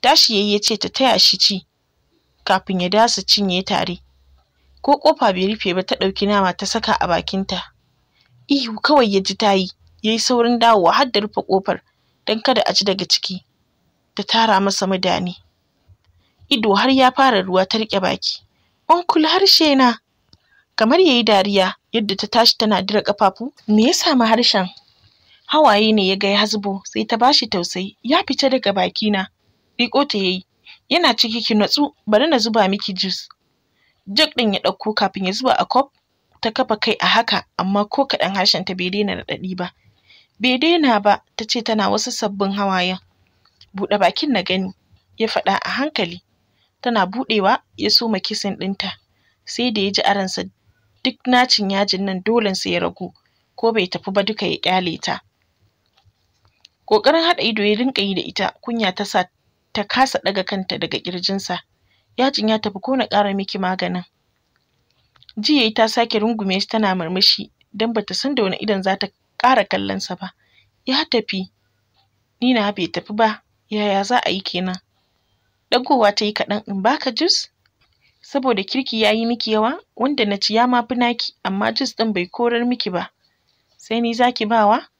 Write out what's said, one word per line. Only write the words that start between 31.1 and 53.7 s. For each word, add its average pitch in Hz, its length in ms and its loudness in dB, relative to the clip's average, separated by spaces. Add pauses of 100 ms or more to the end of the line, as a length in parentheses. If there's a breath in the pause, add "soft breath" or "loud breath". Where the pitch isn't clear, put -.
ciki, 233 240 -2
ki 220 140 0
natsu, 214 400 2 (120)
bari 214 220 4
na 294 100 2
zuba 214 300 2
miki 202 240 -4
juice. 185 360 -6 (800)
Jug 294 300 0
ɗin 220 180 2
ya 180 60 -2
ɗauko 208 340 -2
kafin 196 320 -2
ya 185 60 -2
zuba 240 260 0
a - 60 0
cup. 269 280 0 (480)
Ta 220 100 -4
kafa 226 260 -2
kai - 240 -2
a - 60 -2
haka, 226 380 0 (120)
amma 202 280 0
ko - 220 -2
kaɗan - 300 -2
harshen 185 280 0
ta 185 100 -8
bai 185 160 -4
daina 202 240 -2
raɗaɗi 185 420 -10
ba. 175 160 -8 (680 soft breath)
"Bai 247 180 0
daina 294 420 2
ba," 202 220 2 (140)
ta 226 80 -8
ce 226 180 -4
tana 214 280 0
wasu 214 200 -2
sabbin 202 420 -4
hawayen. 185 460 -2 (760)
"Buɗe 202 240 -2
bakin 202 340 0
na 196 100 0
gani," 185 280 -2 (480)
ya 220 100 0
faɗa - 260 0 (100)
a - 60 -6
hankali. 214 520 -4 (600)
Tana 220 240 0
buɗewa, 214 560 0 (140)
ya - 140 -2
soma 214 300 0
kissing 208 400 -6
ɗinta. 190 300 -6 (540)
Sai 247 280 -4
da 214 80 -2
ya 196 100 0
ji 196 120 -2
a 202 120 2
ransa 190 280 -4 (640)
duk 262 120 -2 (100)
nacin 247 440 2
yajin 196 340 -2
nan 196 180 -6
dolensa 214 480 0
ya 175 100 -2
ragu, 180 320 -8 (440)
ko 226 160 0